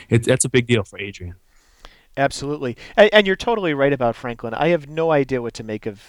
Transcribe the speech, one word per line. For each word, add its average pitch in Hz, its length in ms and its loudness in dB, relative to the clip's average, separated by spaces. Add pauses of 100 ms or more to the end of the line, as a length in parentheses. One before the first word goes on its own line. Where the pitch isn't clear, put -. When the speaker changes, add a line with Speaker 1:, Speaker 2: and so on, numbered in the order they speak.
Speaker 1:
it, 117 140 2
that's 127 220 2
a 135 40 -6
big 123 180 2
deal 113 160 2
for 95 160 -16
Adrian. 92 360 -12 (840)
Speaker 2:
Absolutely. 139 580 -4 (220)
And, 208 160 8
and 208 140 6
you're 190 80 2
totally 196 380 -2
right 139 200 2
about 123 220 0
Franklin. 117 380 -10
I 147 160 0
have 151 200 0
no 160 220 -2
idea 135 300 0
what 117 120 -8
to 120 100 -12
make 107 220 -8
of, 104 240 -10